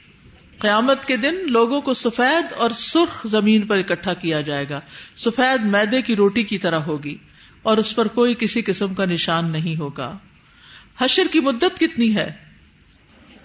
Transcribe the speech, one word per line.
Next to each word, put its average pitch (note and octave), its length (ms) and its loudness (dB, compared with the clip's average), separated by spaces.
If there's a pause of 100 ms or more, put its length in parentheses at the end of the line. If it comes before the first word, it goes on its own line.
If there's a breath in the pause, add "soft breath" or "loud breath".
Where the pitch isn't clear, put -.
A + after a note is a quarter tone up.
(600)
قیامت A#3+ 460 2
کے B3+ 120 0
دن D#4+ 340 -2
لوگوں A#3+ 300 2
کو C#4 120 0
سفید B3+ 640 0
اور A#3 120 0
سرخ - 560 0
زمین G#3+ 420 2
پر G#3 100 2
اکٹھا F#3 360 -2
کیا D#3+ 280 -2
جائے C#3+ 280 -4
گا، C#3+ 100 -8 (360 loud breath)
سفید B3 500 0
میدے G#3 360 2
کی A#3 140 0
روٹی G3+ 280 4
کی G3+ 140 -6
طرح E3 220 0
ہوگی D3 380 -6 (440 soft breath)
اور A3 160 2
اس G#3+ 180 0
پر A3 120 2
کوئی A#3+ 320 2
کسی A3+ 220 -2
قسم F#3+ 320 -2
کا F#3+ 120 -2
نشان E3+ 460 -2
نہیں D#3+ 280 -4
ہوگا۔ C#3+ 380 -8 (800 loud breath)
حشر D4 340 2
کی D#4 80 2
مدت C#4 400 0
کتنی A#3 360 2
ہے؟ E3 180 -4 (1120)